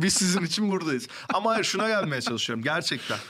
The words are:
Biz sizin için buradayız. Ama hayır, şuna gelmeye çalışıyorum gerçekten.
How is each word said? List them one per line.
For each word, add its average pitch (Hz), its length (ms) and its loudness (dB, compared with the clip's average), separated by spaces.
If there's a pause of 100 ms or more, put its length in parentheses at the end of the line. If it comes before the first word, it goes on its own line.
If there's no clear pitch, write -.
Biz 190 120 4
sizin 185 300 2
için 202 280 0
buradayız. 156 360 -2 (260)
Ama 208 180 2
hayır, 220 120 2
şuna 208 240 0
gelmeye 156 340 2
çalışıyorum 117 420 -2
gerçekten. 143 540 0 (120)